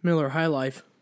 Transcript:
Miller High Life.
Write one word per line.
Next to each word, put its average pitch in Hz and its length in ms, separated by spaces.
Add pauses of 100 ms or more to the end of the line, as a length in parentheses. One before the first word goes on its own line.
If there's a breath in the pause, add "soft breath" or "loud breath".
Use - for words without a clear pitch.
Miller 160 280
High 160 160
Life. 135 360 (200)